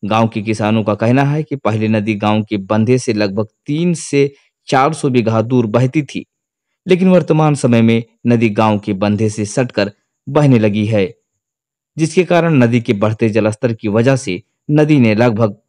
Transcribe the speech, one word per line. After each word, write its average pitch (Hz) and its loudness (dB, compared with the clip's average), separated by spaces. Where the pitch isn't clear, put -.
गांव 110 0
के 110 -6
किसानों 110 -2
का 101 -2
कहना 123 0
है 147 -2
कि 147 -8
पहले 110 -2
नदी 107 0
गांव 107 0
के 104 -6
बंधे 110 0
से 123 -4
लगभग 104 -2
तीन 165 -2
से 143 -2
चार 139 2
सौ 156 -4
बीघा 113 0
दूर 117 0
बहती 127 0
थी, - -10
लेकिन 180 2
वर्तमान 156 2
समय 120 2
में 113 2
नदी 117 2
गांव 107 2
के 101 -6
बंधे 104 -2
से 104 -6
सटकर 104 -4
बहने 139 4
लगी 107 0
है, 104 -2
जिसके 160 0
कारण 170 0
नदी 120 2
के 117 -2
बढ़ते 107 0
जलस्तर 107 -2
की 110 -8
वजह 117 2
से 95 -6
नदी 151 4
ने 113 4
लगभग 113 0